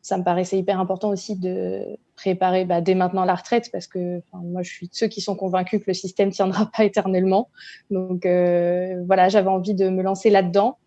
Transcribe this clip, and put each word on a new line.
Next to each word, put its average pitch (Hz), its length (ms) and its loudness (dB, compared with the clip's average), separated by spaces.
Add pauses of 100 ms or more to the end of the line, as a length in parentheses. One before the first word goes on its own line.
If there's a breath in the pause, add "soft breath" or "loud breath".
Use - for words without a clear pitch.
Ça 185 160 -4
me 180 80 -4
paraissait 180 320 0
hyper 185 240 0
important 185 280 -2
aussi 196 280 -6
de 180 480 -6 (320)
préparer, 185 480 0
bah, 175 160 0
dès 185 140 2
maintenant 185 280 0
la 180 120 0
retraite 233 360 -2
parce 180 160 -10
que, 175 300 -6
enfin, 175 260 -14
moi, 175 180 -6
je 180 80 -8
suis - 180 -14
de - 60 -20
ceux - 140 -2
qui 190 140 -8
sont 196 140 -4
convaincus 190 440 -2
que 208 80 -6
le 190 60 -2
système 196 380 -2
tiendra 196 440 0
pas 220 80 4
éternellement. 190 640 2 (440 loud breath)
Donc, 185 340 -4
euh, 180 800 2
voilà, 190 240 4
j'avais 196 200 4
envie 190 240 0
de 190 140 2
me 185 160 0
lancer 190 260 2
là-dedans. 196 580 4